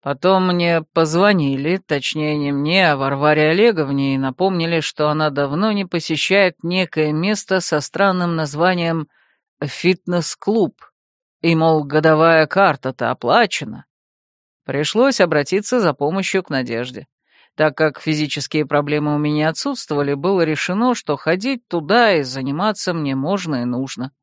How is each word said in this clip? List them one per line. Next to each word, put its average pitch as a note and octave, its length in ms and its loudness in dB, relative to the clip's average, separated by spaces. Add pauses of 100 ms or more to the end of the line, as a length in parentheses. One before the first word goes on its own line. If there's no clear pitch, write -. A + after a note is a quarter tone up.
Потом F#3 460 2
мне E3+ 340 0 (100)
позвонили, D#3+ 840 2
точнее, D3+ 580 -4
не C#3+ 160 -2
мне, D#3 400 2
а C#3+ 40 2
Варваре D3 540 2
Олеговне, D3+ 640 2
и C3+ 40 -2
напомнили, E3 640 0
что D3+ 280 -2
она D3+ 220 0
давно C#3+ 420 0
не G3+ 120 -2
посещает F3+ 800 0
некое E3 500 0
место F#3+ 480 -2
со D#3+ 200 -2
странным F3+ 560 0
названием E3 720 0 (520)
«фитнес-клуб», F3 1200 -2 (600)
и, E3+ 140 2
мол, D#3+ 300 2
годовая D#3 640 4
карта-то C#3 640 0
оплачена. C3 760 -2 (800)
Пришлось F3+ 560 0
обратиться F3+ 600 0
за F3 120 2
помощью F3+ 500 -2
к - 80 -18
Надежде. B2+ 560 -6 (500)
Так D3+ 200 0
как D#3 240 0
физические D3+ 680 -2
проблемы D3 480 0
у D3 40 0
меня D3+ 300 0
отсутствовали, D3+ 680 -4
было F3 280 0
решено, F3+ 520 0
что D3+ 220 -4
ходить G3+ 520 -4
туда G3 460 2
и D#3 80 2
заниматься C#3 720 -4
мне D3 200 -4
можно D#3 480 -4
и - 20 -4
нужно. B2 480 -6 (100)